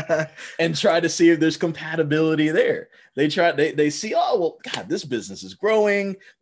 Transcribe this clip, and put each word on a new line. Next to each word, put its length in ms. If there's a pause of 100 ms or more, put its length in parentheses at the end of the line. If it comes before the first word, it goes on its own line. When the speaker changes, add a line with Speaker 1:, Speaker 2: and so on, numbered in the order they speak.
Speaker 1:
<laughs> 540
Speaker 2:
and 180
try 220
to 100
see 200
if 100
there's 180
compatibility 920
there. 400 (260)
They 120
try, 260
they, 180
they 180
see, 260
"Oh, 240
well, 180 (160)
God, 160
this 160
business 380
is 100
growing. 600 (260)